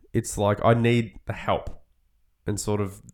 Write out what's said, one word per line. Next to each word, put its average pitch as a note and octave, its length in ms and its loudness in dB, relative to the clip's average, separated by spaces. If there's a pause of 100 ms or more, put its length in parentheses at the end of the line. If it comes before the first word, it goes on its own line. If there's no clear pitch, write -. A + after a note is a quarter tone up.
(120)
it's - 280 -4
like, G#2 260 2
I A#2 80 6
need A#2 540 2
the A2 60 -6
help. - 360 -4 (800)
And G#2 120 -2
sort G#2 200 -2
of, G2 220 -6 (120)